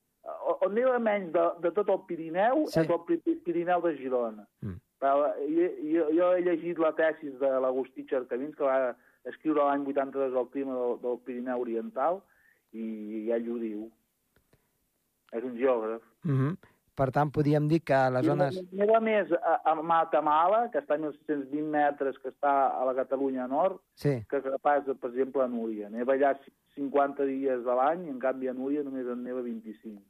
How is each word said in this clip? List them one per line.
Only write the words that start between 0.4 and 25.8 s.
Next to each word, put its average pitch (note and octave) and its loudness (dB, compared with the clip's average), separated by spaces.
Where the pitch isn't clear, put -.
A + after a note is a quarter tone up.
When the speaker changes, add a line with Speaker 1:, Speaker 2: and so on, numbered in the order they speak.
Speaker 1:
on F#3+ 2
neva B3 4
menys G#3 0
de, E3+ 4
de E3+ 0
tot G#3 0
el F#3+ 2
Pirineu F#3 0
Speaker 2:
Sí. - 0
Speaker 1:
és D#3+ 2
el E3+ 0
Pi-, E3 0
Pi-, E3 0
Pirineu E3+ 0
de E3+ 0
Girona. B2 -4
Speaker 2:
Mm. F#2 -8
Speaker 1:
Però C#3 2
jo, D3+ 2
jo, D#3 0
jo F3 4
he F3+ 4
llegit E3+ -2
la D#3 2
tesis D#3 0
de C3+ 2
l'Agustí C3 -2
Xercavins, C#3 -4
que D3+ -2
va C3 2
escriure D3 -2
l'any C#3+ 2
vuitanta-dos C3+ -2
el B2 0
clima C#3 -6
del, B2 -2
del B2 -4
Pirineu B2 -6
Oriental, B2 -2
i, A2 -8
i A2+ 0
ell A#2 -2
ho A#2+ -6
diu. A2 -8
És A2+ -6
un B2 -8
geògraf. A2+ 0
Speaker 2:
Mhm. C#3 0
Per C3+ 2
tant, D3 2
podríem D3 2
dir D#3+ 2
que C#3 2
les B2+ 0
Speaker 1:
I D#3 2
Speaker 2:
zones - 0
Speaker 1:
neva G#3 4
més G#3 2
a, E3+ 2
a D#3 4
Matamala, D#3+ 2
que D3+ -4
està D3 -2
a D3 2
mil D#3 -4
sis-cents C#3+ -4
vint D3+ -4
metres, C#3+ 0
que B2+ -10
està C#3+ 0
a B2+ 0
la C3 0
Catalunya C3 -2
Nord, F3 0
Speaker 2:
Sí. C#3+ 0
Speaker 1:
que, C#3 -2
que C3+ -4
passa, C#3 2
per B2 -6
exemple, C3 0
a B2 0
Núria. A2+ -6